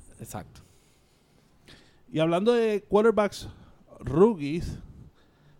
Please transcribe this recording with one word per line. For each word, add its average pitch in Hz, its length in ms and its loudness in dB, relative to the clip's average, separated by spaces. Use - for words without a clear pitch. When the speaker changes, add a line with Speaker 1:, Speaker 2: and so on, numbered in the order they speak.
Speaker 1:
Exacto. - 420 -14
Speaker 2:
Y 165 80 -6
hablando 170 340 2
de 220 340 0
quarterbacks 208 600 2
rookies, 160 800 0